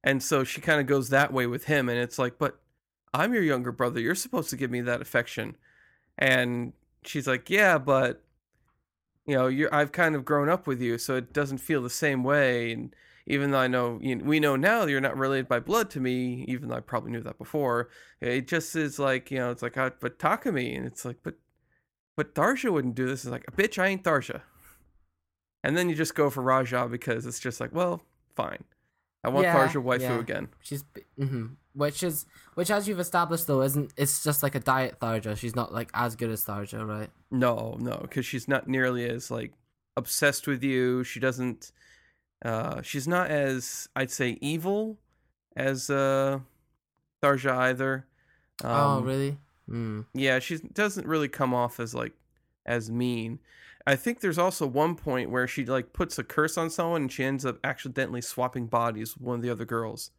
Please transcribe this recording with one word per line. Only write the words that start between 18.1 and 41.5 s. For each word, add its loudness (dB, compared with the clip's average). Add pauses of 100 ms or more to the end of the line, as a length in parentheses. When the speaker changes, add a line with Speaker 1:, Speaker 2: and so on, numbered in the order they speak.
Speaker 1:
it 0
just -2
is -2
like, 0
you -2
know, 0
it's -6
like, -6
uh, 0 (100)
but -6
Takumi," 0
and -6
it's -12
like, -8
"But, -8 (800)
but -4
Tharja 2
wouldn't 0
do -2
this." -4
It's -6
like, -8 (100)
"Bitch, 0
I 4
ain't -2
Tharja." 0 (1200)
And 0
then 2
you -2
just -2
go 4
for -6
Raja 2
because -4
it's -8
just -6
like, -6
"Well, -2 (340)
fine. -6 (600)
I 0
want 4
Speaker 2:
Yeah, 6
Speaker 1:
Tharja 0
waifu 2
Speaker 2:
yeah. 0
Speaker 1:
again." -6 (120)
Speaker 2:
She's -10
b-, -20 (160)
mm-hmm. -2 (280)
Which -2
is, -2 (300)
which 0
as 2
you've -2
established 0
though, 4
isn't, 0
it's 2
just 2
like 0
a 0
diet 0
Tharja. -2
She's -6
not, -2
like, -6
as -2
good -2
as -4
Tharja, -6
right? -8 (200)
Speaker 1:
No, 0
no, -6
'cause -4
she's -6
not 0
nearly 0
as, -6
like, -8 (440)
obsessed 2
with 0
you. 2
She -8
doesn't, -2 (680)